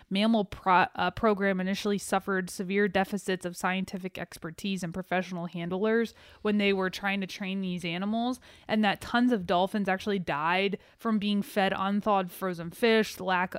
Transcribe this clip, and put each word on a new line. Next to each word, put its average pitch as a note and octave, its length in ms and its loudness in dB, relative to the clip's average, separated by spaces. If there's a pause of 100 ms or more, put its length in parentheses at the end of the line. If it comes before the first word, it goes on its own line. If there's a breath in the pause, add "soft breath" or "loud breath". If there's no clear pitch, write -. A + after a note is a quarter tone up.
mammal G#3+ 360 4
pro-, F#3 400 4 (100)
uh, F3+ 160 0
program G3 480 2
initially G3 380 -2
suffered F#3+ 520 -2
severe G3 380 0
deficits F#3+ 580 -2
of F3 120 -8
scientific F#3 600 -4
expertise F3 640 -6
and E3+ 120 -6
professional F3+ 520 -4
handlers F#3+ 680 0 (280 soft breath)
when G#3+ 160 2
they G3+ 140 4
were F#3+ 180 2
trying G3 320 -2
to F#3 60 -4
train F#3+ 340 -6
these F3+ 220 -4
animals, G#3+ 560 -2 (280 soft breath)
and A3 160 2
that G3 180 2
tons B3 320 2
of F#3 120 0
dolphins F#3+ 440 2
actually G3 300 0
died F3 580 0 (200 soft breath)
from A3 220 0
being G3+ 220 2
fed F#3+ 360 0
unthawed G3 540 0
frozen E3+ 400 -6
fish, A3 480 2
lack F#3 400 -2